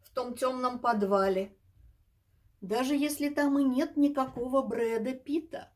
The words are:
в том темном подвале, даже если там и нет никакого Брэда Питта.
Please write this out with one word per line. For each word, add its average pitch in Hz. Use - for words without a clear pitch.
в -
том 247
темном 254
подвале, 196
даже 247
если 294
там 285
и 277
нет 269
никакого 262
Брэда 226
Питта. 285